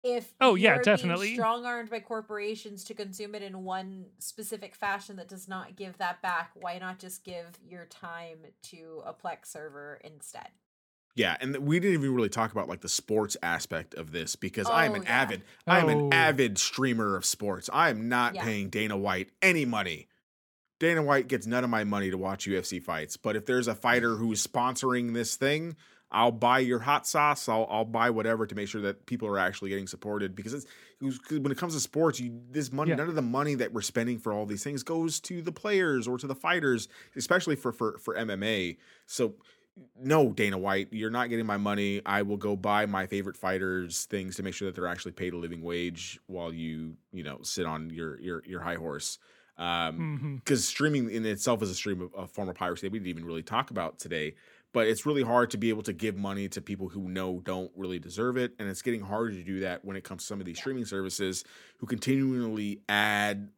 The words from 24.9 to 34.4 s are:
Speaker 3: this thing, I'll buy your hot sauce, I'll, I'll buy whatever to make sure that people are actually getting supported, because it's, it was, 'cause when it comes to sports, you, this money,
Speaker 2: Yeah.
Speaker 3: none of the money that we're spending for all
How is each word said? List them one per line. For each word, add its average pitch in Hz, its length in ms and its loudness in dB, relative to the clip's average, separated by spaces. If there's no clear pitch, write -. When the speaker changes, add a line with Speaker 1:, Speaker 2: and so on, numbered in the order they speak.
Speaker 3:
this 117 240 -2
thing, 156 400 0
I'll 117 200 6
buy 120 280 4
your 123 200 2
hot 139 280 2
sauce, 147 400 2
I'll, 113 220 2
I'll 110 160 0
buy 113 240 2
whatever 113 360 2
to 101 80 -10
make 101 140 -4
sure 107 140 -6
that 98 240 -2
people 110 240 -4
are 98 100 2
actually 95 300 0
getting 98 180 -2
supported, 101 480 -4
because 110 180 -8
it's, 139 120 -8
it 135 60 -6
was, 131 140 -4
'cause 156 200 -4
when 139 140 0
it 135 40 -2
comes 170 180 -2
to 139 40 -2
sports, 151 400 2
you, 120 300 -6
this 131 240 -4
money, 151 160 2
Speaker 2:
Yeah. 147 80 2
Speaker 3:
none 156 100 0
of 165 80 -4
the 147 60 2
money 139 340 0
that 120 160 0
we're 110 100 -2
spending 117 380 -2
for 107 140 -2
all 104 120 -2